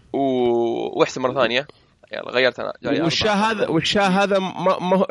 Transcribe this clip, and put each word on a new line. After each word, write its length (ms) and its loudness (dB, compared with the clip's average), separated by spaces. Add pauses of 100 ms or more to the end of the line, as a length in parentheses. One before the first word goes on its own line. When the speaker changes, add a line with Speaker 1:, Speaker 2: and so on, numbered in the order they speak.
(140)
Speaker 1:
و-، 880 0
واحسب 220 0
مرة 120 0
ثانية." 340 0 (460)
يلا، 180 -10
غيرت 280 0
أنا. 140 -6 (100)
جاي 180 -2
Speaker 2:
والشا 300 0
Speaker 1:
أربعة. 200 0
Speaker 2:
هذا، 160 -2
والشا 340 0
هذا 380 2
ما، 400 -2
ما 180 0
هو 140 2